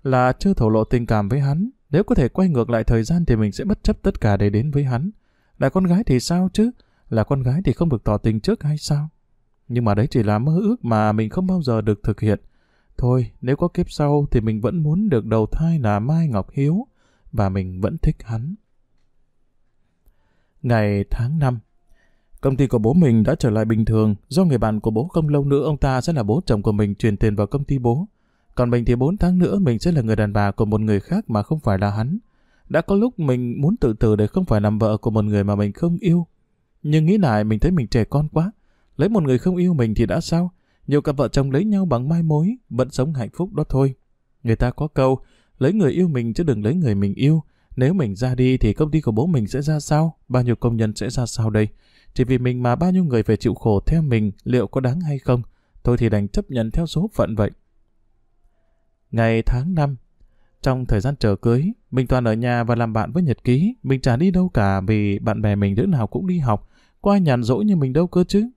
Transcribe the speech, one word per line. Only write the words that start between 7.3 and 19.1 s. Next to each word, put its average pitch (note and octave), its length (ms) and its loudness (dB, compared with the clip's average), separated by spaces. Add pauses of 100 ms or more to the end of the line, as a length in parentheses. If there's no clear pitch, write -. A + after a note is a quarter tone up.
gái C3 220 0
thì A#2+ 80 2
không F3 160 0
được A#2+ 160 -2
tỏ G#2 140 0
tình A2 220 0
trước - 220 -2
hay D3+ 160 -2
sao? D3+ 300 -2 (600)
Nhưng A#2+ 160 0
mà G#2 100 2
đấy G#2+ 160 2
chỉ A#2+ 120 0
là G#2 160 2
mơ D#3 240 0
ước A3+ 220 -2
mà G#2+ 280 2
mình A2 180 0
không F#3 160 -2
bao F#3 160 0
giờ A#2 180 0
được G#2+ 220 -2
thực - 180 -4
hiện. G#2+ 200 0 (580)
Thôi, B2 320 0 (100)
nếu B2+ 160 -2
có F3 120 -2
kiếp - 220 -4
sau D3 400 0
thì A#2+ 100 2
mình A2 200 -2
vẫn C3+ 220 -2
muốn F3 260 0
được A#2 180 0
đầu A2 200 0
thai E3 320 0
là G#2 200 0
Mai D#3 300 0
Ngọc G2+ 240 -2
Hiếu. D#3 340 0 (460)
Và G#2 160 0
mình F#2 320 -4
vẫn D#3+ 180 -2
thích - 260 0
hắn. A#2 300 -8 (2000)